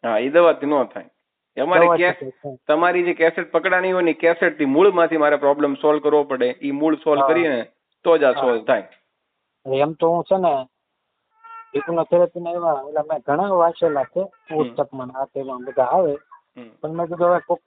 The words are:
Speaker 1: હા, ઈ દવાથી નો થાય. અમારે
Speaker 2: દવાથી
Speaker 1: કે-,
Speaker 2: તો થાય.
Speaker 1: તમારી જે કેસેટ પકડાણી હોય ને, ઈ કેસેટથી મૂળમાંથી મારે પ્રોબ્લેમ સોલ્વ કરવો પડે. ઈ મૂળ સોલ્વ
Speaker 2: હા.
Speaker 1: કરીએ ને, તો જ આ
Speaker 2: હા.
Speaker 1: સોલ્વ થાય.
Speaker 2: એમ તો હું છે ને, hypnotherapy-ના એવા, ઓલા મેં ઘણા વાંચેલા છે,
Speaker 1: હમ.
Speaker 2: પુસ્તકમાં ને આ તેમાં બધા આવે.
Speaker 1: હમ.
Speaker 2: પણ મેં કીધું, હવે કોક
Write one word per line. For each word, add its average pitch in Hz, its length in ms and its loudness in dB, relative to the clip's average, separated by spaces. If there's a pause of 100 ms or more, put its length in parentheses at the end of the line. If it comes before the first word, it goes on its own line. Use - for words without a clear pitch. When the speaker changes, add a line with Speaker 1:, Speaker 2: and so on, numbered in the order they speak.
Speaker 1:
હા, 113 120 0
ઈ 123 120 -2
દવાથી 156 360 4
નો 143 200 0
થાય. - 240 -18 (520)
અમારે 170 240 4
Speaker 2:
દવાથી 170 180 2
Speaker 1:
કે-, 180 100 0
Speaker 2:
તો 131 160 -12
થાય. 131 280 -16 (100)
Speaker 1:
તમારી 175 360 2
જે 175 100 -2
કેસેટ 165 380 -2
પકડાણી 185 400 0
હોય 185 120 0
ને, 165 80 2
ઈ - 20 -2
કેસેટથી 165 520 0
મૂળમાંથી 165 520 4
મારે 147 200 2
પ્રોબ્લેમ 143 380 0
સોલ્વ 151 240 0
કરવો 147 240 2
પડે. 127 380 -2
ઈ 143 100 -4
મૂળ 151 240 0
સોલ્વ 143 260 0
Speaker 2:
હા. 139 60 2
Speaker 1:
કરીએ 160 220 2
ને, 117 220 -4 (320)
તો 170 140 4
જ 147 60 2
આ 131 80 4
Speaker 2:
હા. 135 100 -2
Speaker 1:
સોલ્વ 117 240 0
થાય. 117 220 0 (760)
Speaker 2:
એમ 139 280 -2
તો 165 160 0
હું 170 140 0
છે 190 140 0
ને, 165 300 -2 (1080)
hypnotherapy-ના 170 760 -2
એવા, 170 220 -2
ઓલા 147 300 -6
મેં 156 240 -6
ઘણા 160 200 0
વાંચેલા 170 560 0
છે, - 160 -6
Speaker 1:
હમ. - 380 -8
Speaker 2:
પુસ્તકમાં 131 500 -6
ને 127 120 -18
આ 135 60 -4
તેમાં 131 380 -12
બધા 131 200 -2
આવે. 147 340 0 (400)
Speaker 1:
હમ. 117 120 -20 (120)
Speaker 2:
પણ 156 100 -10
મેં 170 160 -6
કીધું, 175 220 -2
હવે 175 100 2
કોક 175 280 -4